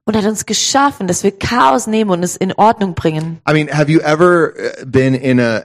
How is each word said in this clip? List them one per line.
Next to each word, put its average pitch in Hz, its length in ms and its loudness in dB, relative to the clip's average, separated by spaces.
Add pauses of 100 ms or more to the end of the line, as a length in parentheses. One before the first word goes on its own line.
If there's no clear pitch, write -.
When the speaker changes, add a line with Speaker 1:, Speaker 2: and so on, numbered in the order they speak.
Speaker 1:
Und 220 120 -2
hat 208 80 0
uns 214 220 -4
geschaffen, 269 600 -2
dass 175 160 -4
wir 202 100 2
Chaos 262 540 0
nehmen 214 240 0
und 175 120 0
es 175 140 -4
in 190 160 -4
Ordnung 202 420 0
bringen. 160 540 -4
Speaker 2:
I 151 40 2
mean, 151 160 0
have 147 220 0
you 160 100 4
ever, 165 560 2
uh, - 300 -8
been 131 280 2
in 127 240 2
a, 117 260 0